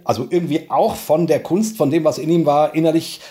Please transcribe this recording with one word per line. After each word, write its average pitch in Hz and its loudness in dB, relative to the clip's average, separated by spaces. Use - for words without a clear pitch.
also - -4
irgendwie 165 -2
auch 175 0
von 160 0
der 151 2
Kunst, 214 -2
von 147 2
dem, 160 2
was 151 0
in 139 -4
ihm 170 4
war, 147 2
innerlich 160 0